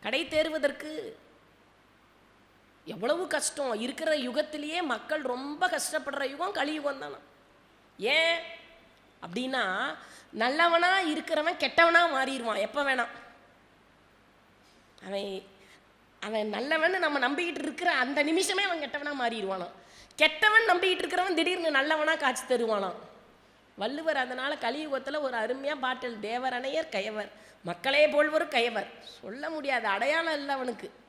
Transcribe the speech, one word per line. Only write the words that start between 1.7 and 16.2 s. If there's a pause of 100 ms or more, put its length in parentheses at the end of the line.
எவ்வளவு
கஷ்டம்.
இருக்கிற
யுகத்திலேயே
மக்கள்
ரொம்ப
கஷ்டப்படுற
யுகம்
கலியுகம்
தானா. (800)
ஏன் (840)
அப்படின்னா, (640)
நல்லவனா
இருக்கிறவன்
கெட்டவனா (140)
மாறிடுவான்
எப்ப
வேணா. (2000)
அவன், (760)
அவன்